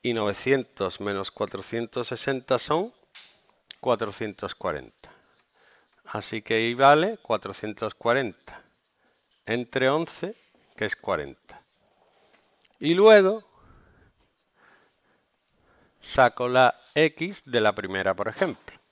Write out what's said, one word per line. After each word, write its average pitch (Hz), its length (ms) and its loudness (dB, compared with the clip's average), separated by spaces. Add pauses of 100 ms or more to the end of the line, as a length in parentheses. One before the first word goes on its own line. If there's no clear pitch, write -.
y 123 100 -2
novecientos 110 880 -2
menos 98 300 -6
cuatrocientos 113 760 -8
sesenta 127 520 -4
son 180 340 -4 (880)
cuatrocientos 107 760 -4
cuarenta. 71 560 -10 (960)
Así 107 360 -8
que 113 200 0
Y 117 140 -2
vale 151 420 6
cuatrocientos 107 760 -6
cuarenta 120 720 -4 (840)
entre 123 440 -2
once, 165 460 -4 (420)
que 107 80 -4
es - 100 -6
cuarenta. - 640 -8 (1200)
Y 156 140 0
luego 208 500 6 (2500)
saco 123 480 0
la 123 320 4 (140)
X 160 520 -2
de 120 140 -2
la 107 140 4
primera, 95 400 0
por 101 140 -4
ejemplo. - 520 -6 (120)